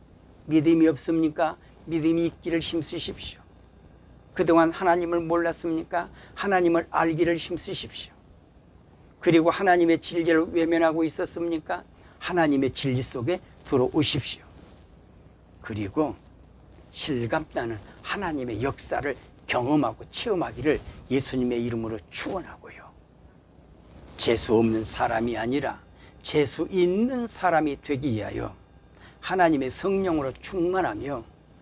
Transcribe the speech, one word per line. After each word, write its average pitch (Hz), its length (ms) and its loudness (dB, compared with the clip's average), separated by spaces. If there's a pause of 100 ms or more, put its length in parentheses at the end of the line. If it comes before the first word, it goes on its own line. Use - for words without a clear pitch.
(440)
믿음이 160 440 6
없습니까? 160 680 0 (300)
믿음이 165 400 2
있기를 165 340 -4
힘쓰십시오. - 800 -6 (920)
그동안 165 360 4
하나님을 170 500 2
몰랐습니까? 170 920 -2 (240)
하나님을 175 560 2
알기를 165 460 2
힘쓰십시오. - 760 -8 (1080)
그리고 165 300 6
하나님의 170 500 4
진리를 165 520 2
외면하고 165 520 2
있었습니까? 170 800 -6 (340)
하나님의 143 540 2
진리 131 300 -2
속에 135 380 -4 (240)
들어오십시오. - 800 0 (1160)
그리고 107 540 -4 (760)
실감나는 120 880 -4 (240)
하나님의 135 600 -4
역사를 131 540 -4 (300)
경험하고 127 640 0
체험하기를 127 720 -2 (300)
예수님의 123 540 0
이름으로 113 340 -4 (120)
축원하고요. - 800 -10 (1300)
재수 113 380 2
없는 110 280 2
사람이 117 540 -2
아니라 127 420 -2 (420)
재수 151 480 0
있는 214 560 2
사람이 156 560 0
되기 143 300 -2
위하여 92 420 -6 (640)
하나님의 160 500 2
성령으로 170 640 0
충만하며 143 920 -4 (380)